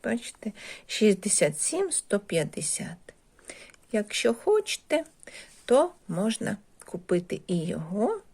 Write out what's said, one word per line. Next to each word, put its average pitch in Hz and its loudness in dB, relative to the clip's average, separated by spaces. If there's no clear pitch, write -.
бачите, 226 -4
шістдесят 190 2
сім 349 -2
сто - -2
п'ятдесят. 165 -4
Якщо 226 0
хочете, 370 0
то 302 4
можна 208 -2
купити 175 -2
і 175 0
його. 190 -2